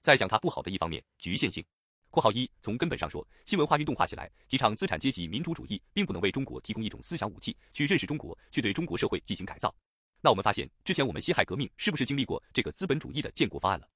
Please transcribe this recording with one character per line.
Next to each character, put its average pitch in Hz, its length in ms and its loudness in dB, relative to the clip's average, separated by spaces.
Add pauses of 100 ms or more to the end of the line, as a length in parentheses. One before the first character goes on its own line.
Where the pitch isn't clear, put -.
在 143 160 6
讲 98 100 2
它 110 120 2
不 180 100 0
好 - 100 -6
的 - 120 -6
一 190 60 -2
方 82 120 0
面， 78 140 -4 (160)
局 90 180 -2
限 110 140 2
性。 82 120 -8 (460)
括 127 120 2
号 113 100 6
一 123 180 0 (120)
从 107 160 -4
根 170 100 0
本 147 100 -2
上 76 120 -4
说， - 180 -10 (160)
新 - 140 0
文 151 100 6
化 156 80 6
运 151 80 2
动 143 120 -2
化 92 100 2
起 - 100 -6
来， - 140 -8 (180)
提 - 80 -4
倡 107 200 4
资 101 100 -4
产 85 140 -2
阶 131 120 0
级 87 160 -4
民 104 140 -4
主 165 100 -2
主 - 140 -6
义， 208 160 -6 (120)
并 202 120 2
不 - 80 -4
能 - 80 -2
为 - 100 2
中 135 140 0
国 - 160 -10
提 - 100 -10
供 107 120 -4
一 107 40 -2
种 101 140 -8
思 170 160 -6
想 104 120 -2
武 90 100 -14
器， - 180 -8 (160)
去 147 140 0
认 175 100 4
识 - 80 0
中 151 120 -4
国， - 200 -10 (140)
去 - 100 0
对 202 100 2
中 170 140 -2
国 85 100 -4
社 - 120 2
会 87 140 0
进 - 140 -6
行 90 80 -10
改 - 140 -10
造。 - 160 -2 (480)
那 147 80 6
我 113 60 6
们 92 80 -2
发 104 100 4
现， 67 160 -4 (160)
之 190 80 2
前 147 120 2
我 113 60 -2
们 73 80 -4
辛 - 140 0
亥 - 100 4
革 - 120 0
命 139 200 -2
是 - 140 0
不 156 80 -2
是 131 80 2
经 139 100 -2
历 139 80 0
过 - 180 -4 (120)
这 127 80 2
个 76 100 -2
资 - 140 -6
本 160 140 2
主 127 120 -10
义 143 80 -6
的 - 120 -6
建 - 180 2
国 143 100 -6
方 95 120 2
案 85 80 0
了？ - 160 -20